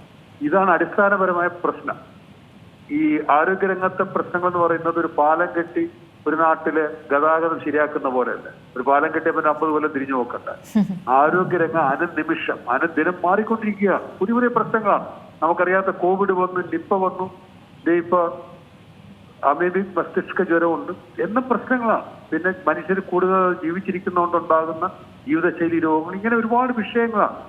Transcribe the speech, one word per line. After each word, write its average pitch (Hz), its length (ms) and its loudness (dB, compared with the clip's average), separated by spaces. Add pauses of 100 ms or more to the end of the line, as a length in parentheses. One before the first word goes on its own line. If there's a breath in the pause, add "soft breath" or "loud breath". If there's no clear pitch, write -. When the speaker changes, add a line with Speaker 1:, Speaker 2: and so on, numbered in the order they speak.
(400)
Speaker 1:
ഇതാണ് 185 300 2
അടിസ്ഥാനപരമായ 180 800 2 (160)
പ്രശ്നം. 143 320 -4 (920)
ഈ 151 300 2 (100)
ആരോഗ്യരംഗത്തെ 185 720 2
പ്രശ്നങ്ങൾ 180 440 -2
എന്ന് 180 120 0
പറയുന്നത് 165 400 2
ഒരു 165 80 0 (120)
പാലം 156 280 4 (120)
കെട്ടി 170 320 -2 (360)
ഒരു 151 100 2
നാട്ടില് 156 520 2 (240)
ഗതാഗതം 160 520 2
ശരിയാക്കുന്ന 147 440 0
പോലെയല്ല. 123 420 -2 (260)
ഒരു 123 60 -4
പാലം 143 320 2
കെട്ടിയ 160 160 0
പിന്നെ 156 200 0
അമ്പത് 151 200 0
കൊല്ലം 151 220 0
തിരിഞ്ഞു 135 220 -4
നോക്കണ്ട. 117 340 -4 (300)
Speaker 2:
<laughs> 185 320 -2
Speaker 1:
ആരോഗ്യരംഗം 160 720 2
അനുനിമിഷം, 151 880 -2
അനുദിനം 156 440 0 (100)
മാറിക്കൊണ്ടിരിക്കുകയാണ്. 202 800 0 (160)
പുതിയ 214 160 0
പുതിയ 233 140 2
പ്രശ്നങ്ങളാണ്. 220 580 0 (360)
നമുക്കറിയാത്ത 180 440 2
കോവിഡ് 190 440 2
വന്നു, 185 300 0
നിപ്പ 160 340 -4
വന്നു, 185 360 0 (560)
ദേ 165 60 4
ഇപ്പൊ 170 460 2 (1040)
അമീബിക് 180 540 0
മസ്തിഷ്ക - 440 -4
ജ്വരമുണ്ട് 160 800 -2
എന്ന 208 180 -2
പ്രശ്നങ്ങളാണ്. 240 640 -2 (280)
പിന്നെ 180 220 -2 (120)
മനുഷ്യർ 170 340 0
കൂടുതൽ 185 520 2
ജീവിച്ചിരിക്കുന്നതുകൊണ്ടുണ്ടാകുന്ന 170 1400 -2 (360)
ജീവിതശൈലി 165 540 0
രോഗങ്ങൾ, 160 340 0
ഇങ്ങനെ 220 220 -2
ഒരുപാട് 233 360 0
വിഷയങ്ങളാണ്. 226 640 0 (120)